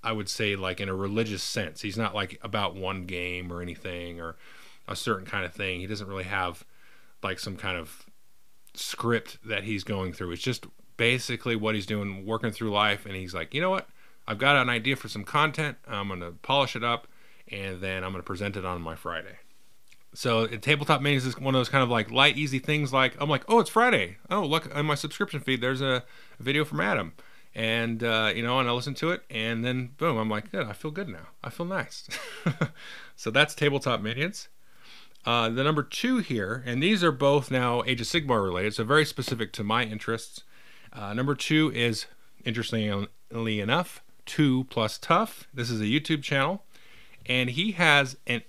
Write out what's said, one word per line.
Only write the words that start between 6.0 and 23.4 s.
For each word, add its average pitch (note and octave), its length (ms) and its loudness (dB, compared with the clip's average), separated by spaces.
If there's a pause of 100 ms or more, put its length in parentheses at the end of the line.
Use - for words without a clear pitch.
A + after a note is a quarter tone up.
really F#2+ 160 -6
have, F#2 400 -4 (580)
like, F#2+ 160 -2
some F#2+ 180 -8
kind F#2 200 -4
of - 300 -10 (680)
script - 680 -2
that G2+ 200 -4
he's G#2 200 -4
going F#2+ 280 -2
through. F2 180 -6
It's E2+ 120 -6
just - 240 -2 (300)
basically A#2 600 0
what A2 180 0
he's G2 120 -2
doing, G2+ 380 -4
working A2 280 -2
through A2 180 -4
life. G2+ 360 4
And G2 80 -8
he's F#2 200 -6
like, E2 200 -4
"You C#3+ 60 0
know F#3 100 2
what? - 180 -2 (380)
I've G#2+ 120 -4
got C#3 180 6
an B2 120 6
idea A#2+ 280 0
for A2+ 120 -12
some G#2 160 -6
content. D3 600 0
I'm G2+ 220 -4
gonna F2 240 -6 (100)
polish C3+ 320 4
it A2+ 80 -4
up, A#2+ 240 0 (420)
and G2 320 -8
then F#2+ 220 -2
I'm F#2 100 -4
gonna F2+ 100 -6
present G2+ 340 -4
it F#2 80 -6
on F2+ 180 -4
my D#2+ 120 -6
Friday." E2+ 440 -8 (760)
So, A2+ 300 2
and A2 180 -6
Tabletop C#3+ 400 2
Minions C#3 240 2
is A#2+ 120 -4
one C3+ 160 0
of C3 40 6
those B2 100 2
kind C3+ 140 4
of, A#2+ 80 4
like, A2 200 2
light, C3+ 260 6
easy C3+ 220 0
things. D3 340 0
Like, C3 280 4
I'm D3 80 0
like, C#3 200 2